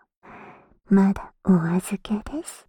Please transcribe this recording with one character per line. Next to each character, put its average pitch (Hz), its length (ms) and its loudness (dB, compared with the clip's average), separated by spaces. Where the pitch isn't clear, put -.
ま 196 260 4
だ - 220 -10
お 190 100 4
預 190 240 -4
け 214 320 -6
で 311 140 -10
す。 - 240 -20